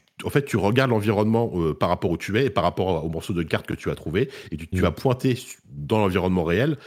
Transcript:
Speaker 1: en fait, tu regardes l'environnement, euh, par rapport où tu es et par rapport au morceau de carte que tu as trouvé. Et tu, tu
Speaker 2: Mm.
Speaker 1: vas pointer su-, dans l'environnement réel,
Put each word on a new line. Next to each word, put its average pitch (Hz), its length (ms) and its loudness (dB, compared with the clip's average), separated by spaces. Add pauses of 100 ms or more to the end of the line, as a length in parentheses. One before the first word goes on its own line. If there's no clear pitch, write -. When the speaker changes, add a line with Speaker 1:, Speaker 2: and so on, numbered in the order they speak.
(240)
Speaker 1:
en - 80 -4
fait, 143 120 2
tu 117 140 -2
regardes 110 320 2
l'environnement, 110 640 2
euh, 82 220 0
par 87 140 0
rapport 90 200 0
où 82 80 0
tu - 220 -6
es 139 80 2
et - 20 0
par - 140 0
rapport 87 420 0
au 82 40 -2
morceau 80 240 -6
de 85 100 0
carte - 240 -4
que - 80 -4
tu - 160 -6
as 71 40 -2
trouvé. 85 340 -2 (220)
Et 80 60 -8
tu, 82 100 -12
tu 92 100 -4
Speaker 2:
Mm. 90 40 2
Speaker 1:
vas 101 100 4
pointer 127 440 0
su-, - 240 -16 (100)
dans 113 300 0
l'environnement 92 440 2
réel, 107 440 2